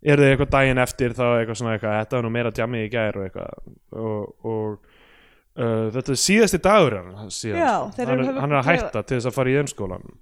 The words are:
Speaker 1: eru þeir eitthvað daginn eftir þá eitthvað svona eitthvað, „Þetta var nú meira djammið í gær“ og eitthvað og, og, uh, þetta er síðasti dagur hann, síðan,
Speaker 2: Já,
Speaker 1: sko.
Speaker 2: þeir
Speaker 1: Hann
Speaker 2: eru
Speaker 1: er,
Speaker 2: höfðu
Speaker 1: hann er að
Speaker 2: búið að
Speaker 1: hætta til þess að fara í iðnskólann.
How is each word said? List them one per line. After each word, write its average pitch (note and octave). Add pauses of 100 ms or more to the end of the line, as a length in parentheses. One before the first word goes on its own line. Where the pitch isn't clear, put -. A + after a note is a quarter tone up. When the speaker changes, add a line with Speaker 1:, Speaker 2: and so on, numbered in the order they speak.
Speaker 1:
eru C#3+
þeir C3+
eitthvað C3+
daginn C3+
eftir B2
þá B2+ (160)
eitthvað A2+
svona A#2
eitthvað, G#2+
„Þetta B2
var A#2
nú A2+
meira A#2+
djammið A#2
í G#2
gær“ A2
og G2
eitthvað - (320)
og, G#2+ (100)
og, A2 (840)
uh, A2+
þetta C3
er B2+
síðasti G3+
dagur F3+
hann, F#2
síðan, A2+
Speaker 2:
Já, C4+
Speaker 1:
sko. E3+
Speaker 2:
þeir B3
Speaker 1:
Hann -
Speaker 2:
eru C3
Speaker 1:
er, B3+
Speaker 2:
höfðu C4
Speaker 1:
hann D3
er C#3+
að -
Speaker 2:
búið -
að D#3+
Speaker 1:
hætta A2+
til B2+
þess A#2+
að A2+
fara C3
í C3+
iðnskólann. G2 (160)